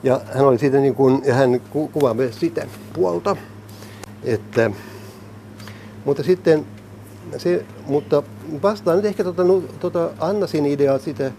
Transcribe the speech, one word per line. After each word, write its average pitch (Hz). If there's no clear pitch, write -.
Ja 131
hän 135
oli 131
siitä 139
niin 139
kuin, 135
ja 123
hän 123
ku-, 147
kuvaa 135
myös 120
sitä -
puolta. 127
Että, 110
mutta 139
sitten 160
se, 175
mutta 143
vastaan 196
nyt 202
ehkä 202
tota, 180
nu-, 180
tota 170
Annasin 165
ideaa 139
siitä 135